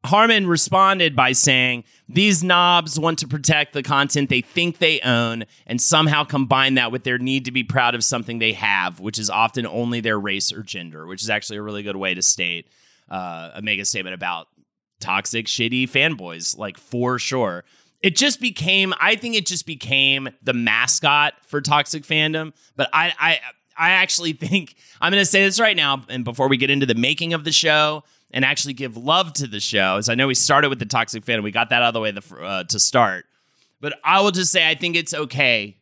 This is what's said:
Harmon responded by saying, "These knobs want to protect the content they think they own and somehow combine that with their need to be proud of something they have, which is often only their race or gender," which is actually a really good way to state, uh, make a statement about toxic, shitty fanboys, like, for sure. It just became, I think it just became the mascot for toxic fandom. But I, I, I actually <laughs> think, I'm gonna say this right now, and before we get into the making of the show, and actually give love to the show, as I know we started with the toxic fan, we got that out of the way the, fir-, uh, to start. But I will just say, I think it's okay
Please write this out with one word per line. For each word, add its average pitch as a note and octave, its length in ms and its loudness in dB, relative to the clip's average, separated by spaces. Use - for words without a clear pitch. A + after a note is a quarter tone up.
Harmon G#3 420 4
responded F#3 640 4
by B2+ 200 4
saying, B2+ 500 2
"These F#3 340 2
knobs F3 560 4
want D#3+ 220 0
to D3+ 80 -6
protect D3 460 0
the C#3 100 -4
content C#3 460 0
they B2+ 100 2
think E3+ 380 -2
they D#3+ 240 2
own A#2 420 0
and A#2+ 140 -4
somehow D#3 420 4
combine C3+ 520 2
that A#2+ 140 2
with A#2+ 140 -6
their B2 140 -2
need C3 280 -2
to B2+ 60 -10
be B2 140 -2
proud A#2+ 300 2
of A2+ 100 -2
something A#2 340 -4
they A2 140 2
have, F#2 480 -2
which G#2 180 -8
is A2 100 -4
often A2+ 380 0
only A#2 320 -4
their A2 180 0
race G2 360 -4
or A2 100 -12
gender," E2 420 -14
which F#2+ 160 -12
is G#2+ 80 -6
actually G#2+ 280 -4
a G#2 40 -10
really G#2 220 -10
good G2+ 140 -8
way F#2+ 160 -2
to F2+ 80 -4
state, F2 480 -2
uh, F2 520 -10
make G#2+ 160 -2
a G2+ 60 -8
statement F#2 300 -6
about F2 340 -8
toxic, G2+ 460 -4
shitty B2 420 -2
fanboys, F#2+ 680 -2
like, G2+ 200 -12
for B2 420 -4
sure. G2+ 460 -4
It F#3+ 140 0
just C#4 240 2
became, F#3+ 640 -2
I G#3 160 2
think A#3 180 -6
it G3+ 100 0
just - 200 -4
became C3+ 640 -2
the C3 120 -2
mascot B2+ 800 0
for D3 140 -6
toxic D3 440 0
fandom. D#3 500 -2
But C#3 160 -2
I, E3 260 2
I, D#3 200 2
I E3 140 2
actually F#3 420 0
<laughs> D#3 140 -8
think, F3+ 280 -2
I'm F3 100 0
gonna G3 140 4
say G3 180 4
this G3 160 2
right G#3+ 160 4
now, C#3 320 0
and B2+ 160 -8
before B2 240 -2
we C3+ 80 4
get C3 140 0
into C#3 160 2
the A#2 100 2
making D3+ 380 -2
of D#3 100 -4
the D#3 80 -4
show, D3+ 540 2
and C3 140 0
actually C#3 300 -2
give B2 200 -8
love D#3 380 0
to C#3+ 140 -6
the G#2 120 -8
show, F#2+ 380 2
as G#2+ 100 -2
I A2+ 60 0
know C3 140 2
we C3 80 0
started C#3+ 340 4
with C3+ 80 -2
the A2+ 80 -6
toxic A2+ 400 -4
fan, A2+ 160 -2
we G#2 80 -4
got A#2 220 -2
that A#2+ 100 2
out A#2+ 60 2
of A#2 80 0
the A2+ 40 -2
way A2 120 -2
the, G2 100 -12
fir-, D#2+ 220 -18
uh, F#2 220 -6
to G#2 140 -4
start. G2 460 2
But D3 220 -8
I F3+ 180 4
will G3+ 80 4
just F3+ 220 0
say, E3 180 4
I D#3+ 60 0
think E3+ 200 -4
it's E3 200 -2
okay B2 680 -2